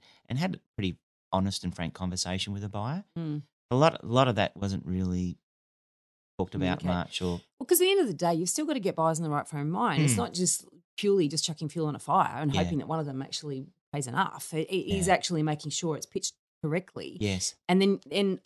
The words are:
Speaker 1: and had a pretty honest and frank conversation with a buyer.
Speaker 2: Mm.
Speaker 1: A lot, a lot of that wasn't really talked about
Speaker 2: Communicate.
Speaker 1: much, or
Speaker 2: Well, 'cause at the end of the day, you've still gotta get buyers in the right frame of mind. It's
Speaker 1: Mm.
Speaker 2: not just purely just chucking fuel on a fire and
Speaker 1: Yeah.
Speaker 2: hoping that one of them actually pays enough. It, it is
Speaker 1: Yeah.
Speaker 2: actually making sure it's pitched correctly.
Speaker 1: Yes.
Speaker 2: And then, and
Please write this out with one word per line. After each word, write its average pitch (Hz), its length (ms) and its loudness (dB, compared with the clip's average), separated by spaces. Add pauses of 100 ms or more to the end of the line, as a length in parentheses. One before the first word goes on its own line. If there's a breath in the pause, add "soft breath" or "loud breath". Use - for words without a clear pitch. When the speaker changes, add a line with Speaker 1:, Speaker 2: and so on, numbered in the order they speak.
(280 soft breath)
Speaker 1:
and 123 100 -2
had 180 160 -2
a - 60 -14 (160)
pretty 92 200 -2 (360)
honest 95 320 0
and 87 120 -4
frank 82 160 -4
conversation 92 600 -4
with 101 100 -6
a 104 60 -6
buyer. 117 340 -6 (140)
Speaker 2:
Mm. 151 240 -6 (280)
Speaker 1:
A 123 60 4
lot, 156 260 6
a - 40 -10
lot 127 220 6
of 107 80 2
that 104 200 0
wasn't 98 300 -2
really 90 500 -2 (1000)
talked 92 160 -4
about 92 260 0
Speaker 2:
Communicate. - 60 -4 (220)
Speaker 1:
much, - 140 -6
or 87 180 -2 (180)
Speaker 2:
Well, 262 80 -10
'cause 359 140 4
at 359 40 6
the 370 60 4
end 392 100 4
of 302 60 4
the 185 80 -2
day, 170 200 0
you've 170 140 0
still 302 180 -2
gotta 285 140 -2
get 180 140 -2
buyers 160 240 2
in 170 60 -2
the 151 60 -2
right 143 160 0
frame 143 200 -4
of 156 60 -2
mind. 190 300 2
It's 135 120 4
Speaker 1:
Mm. 107 40 2
Speaker 2:
not - 160 -2
just 175 320 0 (300)
purely 196 320 4
just 156 160 -2
chucking 156 240 -4
fuel 156 180 -2
on 147 100 -2
a - 20 -10
fire 147 420 2
and 147 140 0
Speaker 1:
Yeah. 185 80 4
Speaker 2:
hoping 175 160 0
that - 100 -4
one 160 120 -2
of 147 60 -4
them 135 160 -6
actually 143 440 -8 (260)
pays 143 140 -4
enough. 143 480 -2
It, 156 140 0
it 190 280 0
is 185 120 0
Speaker 1:
Yeah. 185 60 8
Speaker 2:
actually 170 280 0
making 151 280 -2
sure 156 260 -4
it's - 100 -10
pitched - 280 -6 (280)
correctly. 156 580 -4
Speaker 1:
Yes. 98 340 -2 (140)
Speaker 2:
And 180 140 6
then, 196 180 4 (100)
and 190 360 0